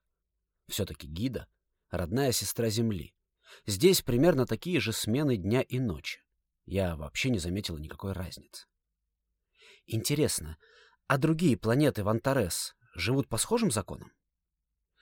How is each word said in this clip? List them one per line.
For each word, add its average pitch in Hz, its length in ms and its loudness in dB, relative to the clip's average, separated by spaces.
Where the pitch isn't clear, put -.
Все-таки - 360 -6
Гида — 90 440 -6
родная 104 420 0
сестра 113 380 -2
Земли. 107 440 -2
Здесь 131 360 4
примерно 135 440 4
такие 160 340 -2
же 107 140 -2
смены 127 420 0
дня 104 260 2
и 123 180 -4
ночи. 95 420 -6
Я 90 300 -2
вообще 76 340 -4
не 117 80 2
заметила 87 400 -4
никакой 87 360 -8
разницы. - 540 -12
Интересно, 113 720 -2
а 139 100 2
другие 160 400 4
планеты 120 460 2
в 98 60 0
Антарес 113 680 0
живут 117 340 0
по 113 80 -4
схожим 226 320 2
законам? - 420 -6